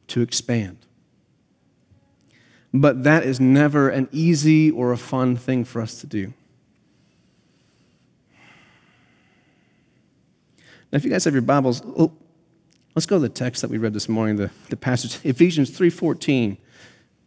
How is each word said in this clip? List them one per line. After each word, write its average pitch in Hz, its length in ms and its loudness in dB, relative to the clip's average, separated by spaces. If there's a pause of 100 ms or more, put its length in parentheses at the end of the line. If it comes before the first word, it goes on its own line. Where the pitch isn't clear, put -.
to - 140 -4
expand. 113 560 -2 (2000)
But 135 300 2
that 147 220 4
is 127 160 -2
never 139 480 4
an 131 240 -2
easy 156 580 4
or 123 220 0
a 120 40 -2
fun 127 400 -2
thing 123 280 -2
for 117 180 -6
us - 200 -10
to - 40 -16
do. 107 260 -6 (4000)
Now, 143 40 0
if 147 80 0
you - 60 -2
guys 180 140 0
have 156 80 2
your 131 100 2
Bibles, 131 400 2
l-, - 300 0 (840)
let's 160 120 -2
go 202 100 0
to 165 60 2
the 120 60 0
text - 340 -6
that 120 80 -6
we 117 80 -4
read 110 140 -2
this 107 160 -6
morning, 110 280 0
the, 101 160 -4 (160)
the 120 80 -6
passage, 123 480 -4
Ephesians 151 460 0
three 175 200 0
fourteen. 131 680 -2 (680)